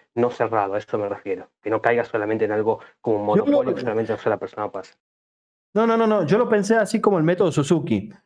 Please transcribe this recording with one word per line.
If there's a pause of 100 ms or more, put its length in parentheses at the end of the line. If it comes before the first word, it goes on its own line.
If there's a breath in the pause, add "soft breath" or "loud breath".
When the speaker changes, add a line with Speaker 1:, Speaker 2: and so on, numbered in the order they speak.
(140 soft breath)
Speaker 1:
no
cerrado,
a
eso
me
refiero. (120)
Que
no
caiga
solamente
en
algo (220 loud breath)
como
un
Speaker 2:
Yo (180)
Speaker 1:
monopolio,
Speaker 2:
lo
Speaker 1:
que
solamente
una
sola
persona
pasa. (800)
Speaker 2:
No,
no,
no,
no.
Yo
lo
pensé
así
como
el
método
Suzuki. (160 loud breath)